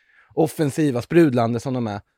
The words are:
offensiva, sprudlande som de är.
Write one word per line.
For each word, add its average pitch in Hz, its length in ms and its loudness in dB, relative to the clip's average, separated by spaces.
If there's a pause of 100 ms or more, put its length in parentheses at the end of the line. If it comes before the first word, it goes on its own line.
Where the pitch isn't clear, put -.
(340)
offensiva, 151 680 0
sprudlande 120 580 2
som 131 140 -6
de 123 120 -4
är. 101 140 -8 (180)